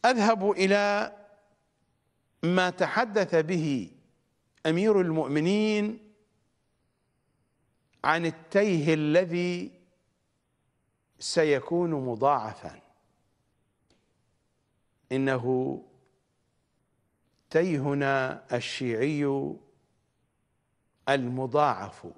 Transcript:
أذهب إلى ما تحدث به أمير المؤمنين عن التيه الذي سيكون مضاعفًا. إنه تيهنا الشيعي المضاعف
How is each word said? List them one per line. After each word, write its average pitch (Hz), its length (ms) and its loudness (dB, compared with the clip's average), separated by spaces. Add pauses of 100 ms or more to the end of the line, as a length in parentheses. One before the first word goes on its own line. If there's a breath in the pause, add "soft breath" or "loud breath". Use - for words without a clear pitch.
أذهب 220 460 2
إلى 202 640 0 (1300)
ما 180 260 2
تحدث 202 680 -2
به 156 560 0 (720)
أمير 190 360 2
المؤمنين 185 1040 0 (2000)
عن 165 220 2
التيه 165 680 2
الذي 175 800 0 (1500)
سيكون 165 720 0
مضاعفًا. 123 920 -2 (2250)
إنه 131 720 -2 (1700)
تيهنا 143 960 0 (100)
الشيعي 139 1040 -2 (1500)
المضاعف 127 1000 -2 (100)